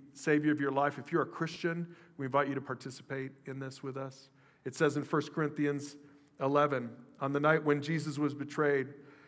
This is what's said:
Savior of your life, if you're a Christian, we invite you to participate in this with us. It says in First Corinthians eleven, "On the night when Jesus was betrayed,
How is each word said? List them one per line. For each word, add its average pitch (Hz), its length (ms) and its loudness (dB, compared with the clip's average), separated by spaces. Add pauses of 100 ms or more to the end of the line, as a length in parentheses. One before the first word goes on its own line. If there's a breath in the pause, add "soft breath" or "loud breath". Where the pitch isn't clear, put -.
(140)
Savior 151 380 2
of 143 80 2
your 139 120 0
life, 139 280 0
if - 120 -10
you're 156 120 2
a - 40 -4
Christian, 170 600 -4 (300 loud breath)
we 135 80 -4
invite 139 220 2
you 139 80 -2
to 131 60 -4
participate 135 720 -8 (140)
in 135 140 -8
this 135 220 -10
with 135 160 -8
us. 135 320 -12 (360 soft breath)
It 127 100 -6
says 151 220 4
in 143 60 -2
First 151 300 0
Corinthians 147 640 -2 (440 loud breath)
eleven, 139 520 2 (280)
"On 139 140 -2
the 143 60 2
night 156 240 4
when 147 180 4
Jesus 147 380 -2
was 139 160 0
betrayed, 143 520 0 (400 loud breath)